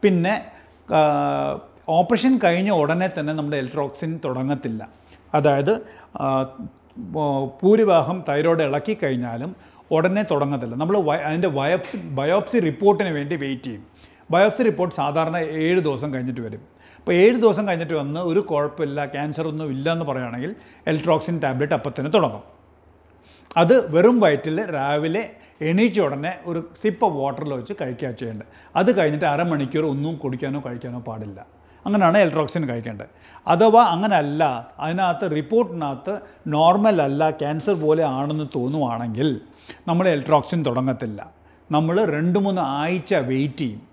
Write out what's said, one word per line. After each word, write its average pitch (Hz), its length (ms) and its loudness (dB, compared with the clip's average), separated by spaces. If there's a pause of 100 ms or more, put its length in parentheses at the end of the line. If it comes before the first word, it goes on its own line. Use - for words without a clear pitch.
പിന്നെ, 190 320 4 (600)
ആ, 156 40 6 (960)
ഓപ്പറേഷൻ 240 460 2
കഴിഞ്ഞ 185 280 2 (100)
ഉടനെ 170 280 0 (100)
തന്നെ 151 200 -4
നമ്മുടെ 147 240 -4
എൽട്രോക്സിൻ 147 640 -6
തുടങ്ങത്തില്ല. 127 560 -4 (580)
അതായത്, 143 340 4 (520)
ആ, - 20 0 (1300)
ഭൂരിഭാഗം 185 680 4
തൈറോയ്ഡ് 160 400 2
ഇളക്കി 147 340 -4
കഴിഞ്ഞാലും 123 520 -4 (360)
ഉടനെ 180 400 2
തുടങ്ങത്തില്ല. 139 440 -2
നമ്മൾ 165 220 -2 (120)
വ-, 156 200 -2
അതിൻ്റെ 170 300 0
ബയോപ്സി, 165 380 -2 (220)
ബയോപ്സി 196 400 0 (100)
റിപ്പോർട്ടിന് 196 400 2 (100)
വേണ്ടി 143 160 -6
വെയിറ്റ് 135 280 -6
ചെയ്യും. 107 220 -10 (460)
ബയോപ്സി 202 320 4
റിപ്പോർട്ട് 180 320 0
സാധാരണ 160 420 -2
ഏഴ് 160 500 0
ദിവസം 139 260 -4
കഴിഞ്ഞിട്ട് 127 280 -6
വരും. 110 200 -10 (380)
അപ്പോൾ - 220 -2
ഏഴ് 233 220 6
ദിവസം 208 240 4
കഴിഞ്ഞിട്ട് 165 260 -2
വന്ന് 147 260 -4
ഒരു 175 200 0 (100)
കുഴപ്പമില്ല, 147 560 -2
ക്യാൻസർ 151 420 -6
ഒന്നും 151 280 -6
ഇല്ല 139 200 -4
എന്ന് 170 140 -4
പറയുകയാണെങ്കിൽ 127 420 -6 (400)
എൽട്രോക്സിൻ 160 520 0
ടാബ്ലറ്റ് 143 340 0
അപ്പം 131 200 -6
തന്നെ 135 200 -4
തുടങ്ങും. 131 260 0 (1120)
അത് 175 180 6 (200)
വെറും 226 240 6
വയറ്റിൽ 156 380 2 (200)
രാവിലെ 151 460 -2 (460)
എണീച്ച 202 360 2
ഉടനെ 143 260 -4 (180)
ഒരു 170 100 -4 (220)
sip 214 260 -2
of 175 140 0
water-ിൽ 139 380 -4
വെച്ച് 120 220 -10
കഴിക്കുക 131 280 -6 (100)
ചെയ്യേണ്ടത്. 110 280 -10 (320)
അത് 196 180 4
കഴിഞ്ഞിട്ട് 151 360 2
അരമണിക്കൂർ 151 500 -2 (100)
ഒന്നും 147 300 -4
കുടിക്കാനോ 135 420 -6
കഴിക്കാനോ 123 340 -10 (100)
പാടില്ല. 107 300 -12 (460)
അങ്ങനെയാണ് 196 400 4
എൽട്രോക്സിൻ 156 440 -2
കഴിക്കേണ്ടത്. 113 380 -8 (460)
അഥവാ 208 300 8 (100)
അങ്ങനല്ല, 160 500 2 (360)
അതിനകത്ത് 175 560 -2
റിപ്പോർട്ടിനകത്ത് 170 800 -2 (420)
നോർമൽ 180 520 4
അല്ല, 147 240 0 (100)
ക്യാൻസർ 151 340 -2 (100)
പോലെ 156 180 4 (140)
ആണെന്ന് 147 380 -4
തോന്നുവാണെങ്കിൽ 123 760 -2 (580)
നമ്മൾ 175 280 2
എൽട്രോക്സിൻ 147 540 2
തുടങ്ങത്തില്ല. 120 500 -2 (520)
നമ്മൾ 160 340 2 (100)
രണ്ട് 175 300 2
മൂന്ന് 185 160 0
ആഴ്ച 151 520 -2
വെയിറ്റ് 135 440 0
ചെയ്യും 120 240 -6 (120)